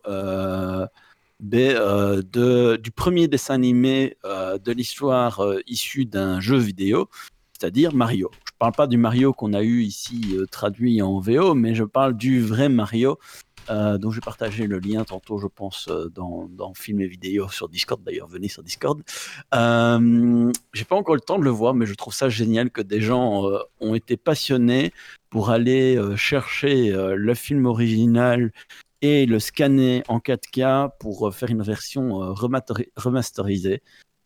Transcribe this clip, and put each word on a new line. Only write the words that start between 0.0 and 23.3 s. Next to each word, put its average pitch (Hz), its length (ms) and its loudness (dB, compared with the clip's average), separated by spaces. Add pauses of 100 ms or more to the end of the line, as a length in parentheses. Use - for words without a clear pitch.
euh, 95 760 -4 (560)
ben, 120 340 2
euh, 101 460 2 (100)
de, 123 460 4
du 113 140 -12
premier 175 360 2
dessin 139 280 -2
animé, 127 680 2
euh, 95 340 -4
de 98 140 -4
l'histoire, 120 720 -2
euh, 98 260 0
issu 127 380 -4
d'un 95 340 -2
jeu 110 180 2
vidéo, 98 520 0 (420)
c'est-à-dire 135 420 0
Mario. 113 380 0 (140)
Je - 140 -16
parle 117 140 2
pas 147 140 2
du 120 80 2
Mario 120 380 4
qu'on 107 200 -6
a 101 80 0
eu 117 200 2
ici, 117 400 -6 (160)
euh, 95 80 -2
traduit 110 560 -2
en 98 180 0
V 110 180 2
O, 180 160 4
mais 113 220 2
je 113 80 2
parle 131 320 0
du 127 260 0
vrai 113 280 2
Mario, 120 500 0 (500)
euh, 107 300 0
dont 104 100 -4
j'ai 110 120 -6
partagé 110 440 -6
le 101 140 -2
lien 107 240 -2
tantôt, 101 340 -8
je 101 80 -6
pense, - 420 -12
euh, 82 220 -6
dans, 87 400 -10
dans 92 240 -12
Films 101 280 -4
et 95 60 -2
Vidéos 95 420 -4
sur 87 200 -10
Discord. 87 340 -4
D'ailleurs, - 240 -10
venez 90 200 -12
sur - 160 -16
Discord. 143 380 -4 (520)
Euh, 117 1000 4 (220)
j'ai 113 100 -8
pas - 120 -2
encore 175 180 0
le 139 80 0
temps 180 160 -2
de 165 60 2
le 135 80 4
voir, 117 240 2
mais 117 100 2
je 101 80 -4
trouve - 200 -12
ça 135 140 0
génial 113 440 0
que 113 100 -6
des 104 200 -2
gens, 107 460 2